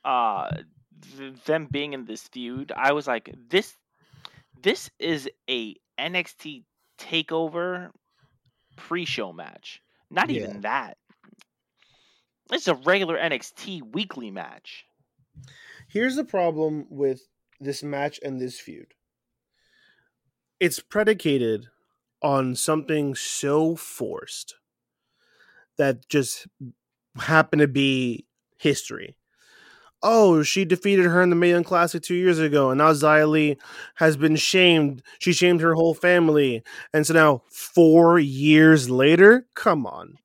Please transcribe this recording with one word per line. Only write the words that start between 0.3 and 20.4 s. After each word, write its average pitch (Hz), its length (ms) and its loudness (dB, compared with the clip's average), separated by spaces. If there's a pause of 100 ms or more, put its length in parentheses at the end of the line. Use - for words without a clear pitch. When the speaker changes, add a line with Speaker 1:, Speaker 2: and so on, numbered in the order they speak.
Speaker 1:
th-, 135 260 -20
them 156 260 -4
being 143 220 -8
in 135 140 -12
this 110 240 -16
feud, 127 420 -14
I 139 220 -4
was 147 120 -6
like, 127 300 -10 (140)
"This, 185 260 -4 (880)
this - 360 -4
is 147 320 -6 (200)
a 117 260 -8 (220)
N 156 180 -10
X 175 200 -8
T 139 280 -20 (340)
TakeOver 170 920 -8 (880)
pre-show 151 560 -10
match." - 480 -20 (280)
Not 185 200 -2
Speaker 2:
Yeah. 120 140 -6
Speaker 1:
even 101 180 -14
that. 110 340 -8 (1500)
It's 262 200 -6
a 165 60 0
regular 165 420 -2
N 160 160 -4
X 120 240 -10
T 185 240 -14
weekly 120 500 -12
match. - 540 -18 (1040)
Speaker 2:
Here's 247 260 -4
the 294 80 -6
problem 160 680 -4
with 135 380 -6 (320)
this 139 240 -10
match 143 400 -8
and 135 160 -10
this 127 200 -10
feud. - 340 -20 (1700)